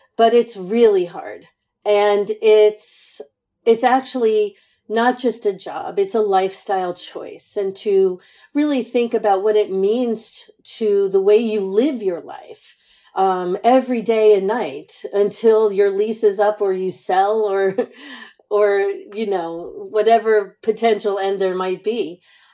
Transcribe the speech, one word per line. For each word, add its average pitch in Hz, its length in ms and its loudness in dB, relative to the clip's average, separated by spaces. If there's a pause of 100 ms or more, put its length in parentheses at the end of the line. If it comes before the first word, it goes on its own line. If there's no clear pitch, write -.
(160)
but 226 160 4
it's 233 240 2
really 196 500 2
hard. - 420 -14 (360)
And 208 460 2 (100)
it's, 214 800 2 (440)
it's 226 200 2
actually 233 720 0 (320)
not 233 300 0
just 233 260 -4
a 208 80 0
job, 170 460 -10
it's 196 160 -2
a 226 60 0
lifestyle 190 720 -2
choice. - 640 -16
And 196 180 -4
to 190 460 0 (340)
really 285 300 0
think 240 300 -2
about 202 280 0
what 214 140 2
it 208 120 2
means 220 800 -2 (280)
to 202 320 0
the 190 120 2
way 208 180 6
you 220 220 -2
live 214 440 -2
your 170 160 -4
life, - 560 -20 (400)
um, 185 480 0
every 254 360 2
day 220 360 4
and 190 100 0
night 175 560 -6 (100)
until 214 600 2
your 196 180 2
lease 214 320 -4
is 202 160 2
up 214 220 0
or 196 120 0
you 185 200 -4
sell 202 580 0
or, 196 240 0 (400)
<laughs> - 340 -20
or, 208 300 2
you 202 480 -4
know, 175 640 -6
whatever 214 720 2
potential 208 560 -2
end 196 220 -2
there 185 160 -2
might 185 260 -6
be. 196 400 -6 (320)